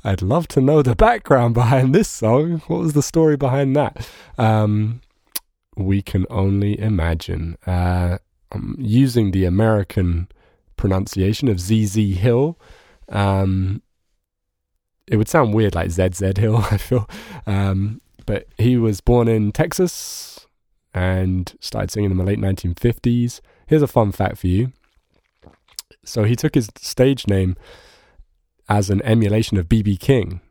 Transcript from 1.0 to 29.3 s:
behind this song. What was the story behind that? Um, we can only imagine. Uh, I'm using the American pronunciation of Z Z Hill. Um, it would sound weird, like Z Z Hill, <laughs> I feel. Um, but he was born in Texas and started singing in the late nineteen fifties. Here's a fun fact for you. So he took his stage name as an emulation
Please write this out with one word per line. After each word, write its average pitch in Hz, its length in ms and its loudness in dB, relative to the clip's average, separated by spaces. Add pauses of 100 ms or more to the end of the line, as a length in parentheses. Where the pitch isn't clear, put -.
behind 131 400 2
this 208 140 4
song. 151 580 0
What 165 140 -2
was 160 140 0
the 147 80 4
story 156 340 2
behind 135 400 0
that? - 320 -2 (280)
Um, 107 640 0 (760)
we 98 260 0
can 92 260 -2
only 101 500 0
imagine. 82 880 -4
Uh, 90 540 0 (320)
I'm - 300 -8
using 117 500 2
the 95 140 0
American 92 840 0 (500)
pronunciation 95 680 -2
of 95 140 0
Z 107 260 0
Z 101 280 0
Hill. 123 440 0 (500)
Um, 98 720 0 (1200)
it - 100 -2
would 107 120 0
sound 123 260 2
weird, 107 220 2
like 87 140 -2
Z 92 240 0
Z 98 220 -2
Hill, 110 200 2
<laughs> 104 160 0
I 98 60 0
feel. 120 300 -2 (380)
Um, 98 540 -2 (260)
but - 220 -6 (100)
he 123 180 2
was 110 240 0
born 120 280 2
in 107 240 0
Texas - 960 -6 (440)
and 92 680 -2
started 101 320 -8
singing 104 180 -2
in 92 60 0
the 90 80 0
late 104 160 0
nineteen 95 340 -2
fifties. 120 680 -2 (280)
Here's 151 140 4
a 135 40 2
fun 110 240 2
fact - 280 -4
for 92 100 -4
you. 110 240 0 (1300)
So 107 200 -2
he 120 100 2
took 151 220 -2
his 113 200 2
stage - 520 0
name 95 280 0 (1120)
as 104 220 2
an 98 120 0
emulation 110 560 2